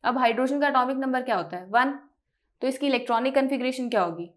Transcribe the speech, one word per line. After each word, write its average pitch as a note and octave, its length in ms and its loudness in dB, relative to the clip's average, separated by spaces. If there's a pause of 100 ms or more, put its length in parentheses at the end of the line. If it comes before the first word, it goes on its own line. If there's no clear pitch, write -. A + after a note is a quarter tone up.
अब B3 140 0
हाइड्रोजन B3+ 420 2
का C#4+ 80 4
एटॉमिक C4 300 2
नंबर B3+ 240 -2
क्या B3 140 0
होता F3 200 -6
है? F#3 100 -12
वन। B3+ 320 2 (640)
तो B3+ 60 0
इसकी C4+ 180 -2
इलेक्ट्रॉनिक B3 480 0
कॉन्फ़िगरेशन C4 540 0
क्या A3 140 2
होगी? E3+ 340 -4